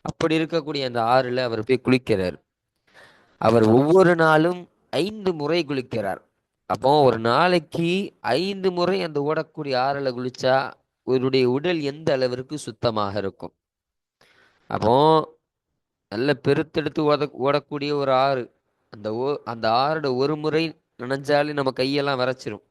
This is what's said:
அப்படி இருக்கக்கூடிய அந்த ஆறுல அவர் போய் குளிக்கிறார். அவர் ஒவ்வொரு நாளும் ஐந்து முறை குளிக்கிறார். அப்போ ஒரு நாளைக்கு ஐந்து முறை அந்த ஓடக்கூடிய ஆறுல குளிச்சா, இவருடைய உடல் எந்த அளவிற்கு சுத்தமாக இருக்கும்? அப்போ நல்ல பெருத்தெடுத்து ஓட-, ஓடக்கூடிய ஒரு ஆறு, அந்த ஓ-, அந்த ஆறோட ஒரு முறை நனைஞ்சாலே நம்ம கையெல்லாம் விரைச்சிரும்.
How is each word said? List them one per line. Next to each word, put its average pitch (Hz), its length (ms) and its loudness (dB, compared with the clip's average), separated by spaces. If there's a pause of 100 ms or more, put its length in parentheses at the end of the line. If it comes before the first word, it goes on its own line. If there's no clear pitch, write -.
அப்படி 160 380 -2
இருக்கக்கூடிய 151 460 -4
அந்த 120 180 -2
ஆறுல 123 340 2
அவர் 113 280 -4
போய் 127 200 0
குளிக்கிறார். 101 580 0 (960)
அவர் 113 240 4
ஒவ்வொரு 156 520 6
நாளும் 165 540 2 (220)
ஐந்து 190 440 -4
முறை 156 300 -2
குளிக்கிறார். 120 680 -6 (360)
அப்போ 139 360 2
ஒரு 120 160 4
நாளைக்கு 170 1000 0
ஐந்து 185 520 -2
முறை 180 300 -2
அந்த 151 180 -4
ஓடக்கூடிய 151 560 -4
ஆறுல 135 360 -2
குளிச்சா, 127 600 -2 (300)
இவருடைய 131 480 2
உடல் 156 300 -2
எந்த 151 320 -4
அளவிற்கு 127 460 -4
சுத்தமாக 107 600 -2
இருக்கும்? - 360 -8 (1120)
அப்போ 131 720 2 (680)
நல்ல 123 400 -2
பெருத்தெடுத்து 151 520 -2
ஓட-, 147 320 0 (100)
ஓடக்கூடிய 143 500 -2
ஒரு 139 200 0
ஆறு, 131 420 0 (360)
அந்த 107 240 -8
ஓ-, 139 300 -4
அந்த 113 260 -4
ஆறோட 139 460 0
ஒரு 143 200 0
முறை 151 460 -4 (200)
நனைஞ்சாலே 143 500 0
நம்ம 139 180 -2
கையெல்லாம் 139 500 -2
விரைச்சிரும். 127 500 -6